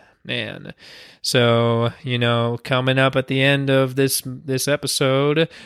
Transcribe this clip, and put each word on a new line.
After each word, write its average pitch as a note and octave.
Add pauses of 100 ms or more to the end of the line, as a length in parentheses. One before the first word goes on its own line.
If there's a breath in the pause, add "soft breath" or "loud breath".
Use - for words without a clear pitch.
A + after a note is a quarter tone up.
(240 loud breath)
Man. A2+ (480 loud breath)
So, A#2 (100)
you B2
know, A#2
coming C3
up C3+
at C3
the C3+
end C#3
of C3+
this, C3+
this C3
episode, C#3+ (180 loud breath)